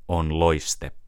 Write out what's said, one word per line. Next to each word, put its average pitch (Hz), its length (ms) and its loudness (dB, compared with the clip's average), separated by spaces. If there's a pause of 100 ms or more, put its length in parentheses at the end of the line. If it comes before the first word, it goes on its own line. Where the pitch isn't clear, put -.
on 80 300 0
loiste 80 540 0 (160)